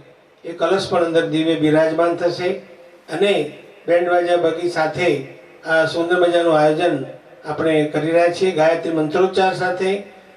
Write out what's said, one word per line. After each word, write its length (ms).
એ 60
કલશ 380
પણ 160
અંદર 220
દિવ્ય 280
બિરાજમાન 600
થશે. 560
અને 460
બેન્ડ 220
બાજા 260
બગી 340
સાથે 580
આ 200
સુંદર 340
મજાનું 400
આયોજન 460
આપણે 400
કરી 260
રહ્યા 160
છીએ. 240
ગાયત્રી 420
મંત્રોચ્ચાર 600
સાથે, 500